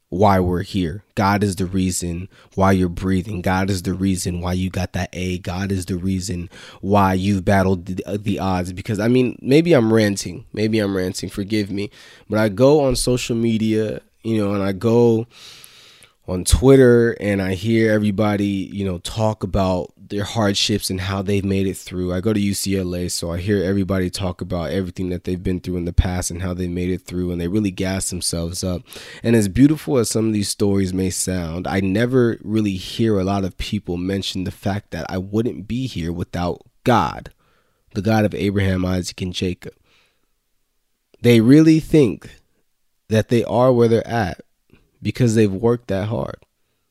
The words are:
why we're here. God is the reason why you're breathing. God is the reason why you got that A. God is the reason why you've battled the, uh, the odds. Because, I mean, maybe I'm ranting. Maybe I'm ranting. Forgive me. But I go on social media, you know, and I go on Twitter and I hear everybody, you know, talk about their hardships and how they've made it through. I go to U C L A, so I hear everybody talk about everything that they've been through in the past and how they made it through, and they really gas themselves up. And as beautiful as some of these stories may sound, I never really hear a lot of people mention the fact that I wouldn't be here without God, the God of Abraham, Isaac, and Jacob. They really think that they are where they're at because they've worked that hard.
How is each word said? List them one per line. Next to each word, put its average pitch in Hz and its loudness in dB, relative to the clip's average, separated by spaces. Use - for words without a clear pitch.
why 98 4
we're 90 0
here. 90 -4
God 101 2
is 98 0
the 98 -4
reason 90 -4
why 95 4
you're 92 2
breathing. 95 -4
God 95 -2
is 92 -2
the 90 -2
reason 90 -2
why 90 -4
you 92 -2
got 90 -6
that 90 -4
A. 90 -6
God 95 -6
is 92 -4
the 98 -4
reason 90 -4
why 98 4
you've 95 0
battled 95 2
the, 92 -8
uh, 101 -4
the 104 -4
odds. 92 -2
Because, 95 -6
I 107 0
mean, 123 2
maybe 160 4
I'm 113 4
ranting. 101 0
Maybe 110 0
I'm 98 0
ranting. 92 -4
Forgive 101 -4
me. 101 -4
But 104 0
I 110 2
go 135 4
on 131 2
social 123 -2
media, 110 0
you 113 -2
know, 101 0
and 101 -2
I 98 -2
go 113 2
on 90 -4
Twitter 123 6
and 98 0
I 95 -2
hear 113 2
everybody, 104 0
you 98 -4
know, 90 -4
talk 110 -4
about 92 -2
their 101 -6
hardships 104 0
and 95 -4
how 98 -4
they've 98 -2
made 98 0
it 92 -4
through. 90 -6
I 92 -2
go 107 0
to 104 0
U 101 0
C 95 -2
L 90 -4
A, 90 -4
so - -6
I 85 -4
hear 95 0
everybody 95 0
talk 90 -6
about 87 -6
everything 92 -4
that 90 -6
they've 92 -6
been 92 -4
through 90 -6
in 87 -4
the 87 -6
past 90 0
and 87 -8
how 90 -4
they 90 -4
made 87 -4
it 90 -4
through, 90 -6
and 87 -4
they 85 -2
really 101 0
gas 95 -4
themselves 87 -6
up. 90 -4
And 117 4
as 104 2
beautiful 143 2
as 113 0
some 110 0
of 110 0
these 104 -2
stories 98 0
may 92 0
sound, 90 -4
I 92 -2
never 117 2
really 104 0
hear 107 -2
a 92 0
lot 98 0
of 87 -8
people - -6
mention 95 -4
the 92 -6
fact 101 -6
that 82 -10
I 92 -6
wouldn't 101 -4
be 123 -6
here 85 -6
without 87 -6
God, 82 0
the 107 -4
God 107 2
of 98 -2
Abraham, 95 0
Isaac, 90 -4
and 90 -6
Jacob. - -6
They 117 8
really 156 8
think 139 2
that 107 2
they 117 2
are 123 2
where 117 4
they're 113 2
at 107 -4
because 113 0
they've 110 6
worked 117 -2
that 95 -2
hard. - -6